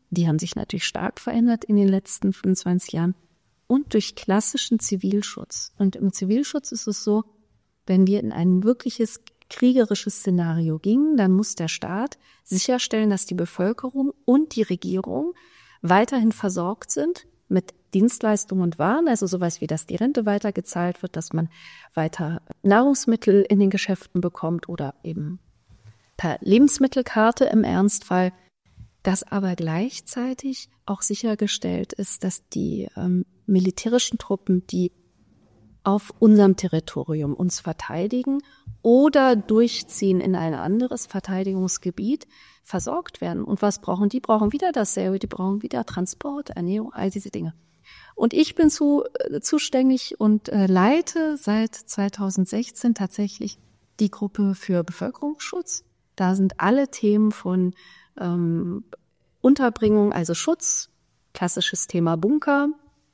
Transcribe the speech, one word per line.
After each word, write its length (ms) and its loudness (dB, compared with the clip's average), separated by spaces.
Die 180 2
haben 100 2
sich 160 -6
natürlich 320 -6
stark 320 -6
verändert 460 0
in 120 2
den 120 6
letzten 440 0
fünfundzwanzig 600 -2
Jahren. 240 0
Und 280 0
durch 200 0
klassischen 640 -2
Zivilschutz. 1000 -4
Und 180 0
im 160 0
Zivilschutz 600 -2
ist 140 -10
es 160 -6
so, 220 0
wenn 200 6
wir 140 2
in 100 -4
ein 320 2
wirkliches 580 -2
kriegerisches 680 2
Szenario 580 0
gingen, 380 2
dann 160 4
muss 240 0
der 120 -4
Staat 500 -8
sicherstellen, 640 0
dass 160 0
die 80 -6
Bevölkerung 800 -2
und 300 4
die 80 0
Regierung 720 -4
weiterhin 480 4
versorgt 600 -6
sind 340 -4
mit 260 0
Dienstleistungen 720 0
und 160 -2
Waren, 300 2
also 180 0
sowas 340 -4
wie, 60 -4
dass 180 -4
die 120 -6
Rente 300 0
weitergezahlt 760 -2
wird, 140 -10
dass 160 -8
man 160 -2
weiter 480 -4
Nahrungsmittel 840 4
in 100 4
den 100 6
Geschäften 520 -2
bekommt 480 -4
oder 340 -8
eben 380 -8
per 240 -4
Lebensmittelkarte 1040 4
im 180 4
Ernstfall, 680 0
dass 220 -2
aber 320 -4
gleichzeitig 1120 -6
auch 160 -6
sichergestellt 920 -4
ist, 280 -6
dass 260 -6
die, 480 -6
ähm, 300 -2
militärischen 720 0
Truppen, 500 -2
die 240 -2
auf 340 -2
unserem 380 8
Territorium 800 -4
uns 260 -2
verteidigen 840 -4
oder 540 6
durchziehen 840 0
in 160 -2
ein 180 -2
anderes 520 -2
Verteidigungsgebiet, 1200 -4
versorgt 580 -8
werden. 240 -6
Und 180 -4
was 180 0
brauchen 280 -2
die? 120 -2
Brauchen 320 0
wieder 200 -2
dasselbe, 460 -2
die 80 -6
brauchen 360 -4
wieder 220 -6
Transport, 640 -8
Ernährung, 420 -6
all 180 -4
diese 200 -10
Dinge. 240 -8
Und 200 0
ich 200 2
bin 160 6
zu-, 340 2
äh, 260 -4
zuständig 800 0
und, 280 2
äh, 180 2
leite 680 2
seit 380 -2
zweitausendsechzehn 1200 -2
tatsächlich 640 -6
die 120 2
Gruppe 440 -2
für 300 -2
Bevölkerungsschutz. 1000 -8
Da 200 0
sind 260 0
alle 280 2
Themen 440 2
von, 420 -2
ähm, 640 -4
Unterbringung, 720 4
also 220 -2
Schutz, 560 -2
klassisches 560 -4
Thema 280 2
Bunker. 520 2